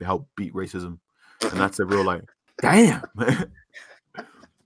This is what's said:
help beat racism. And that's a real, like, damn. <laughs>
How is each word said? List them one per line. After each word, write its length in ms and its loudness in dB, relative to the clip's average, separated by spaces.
help 360 -4
beat 160 -8
racism. 460 -8
And 160 -8
that's 200 -2
a 80 -2
real, 180 0
like, 180 -2
damn. 420 6
<laughs> 340 0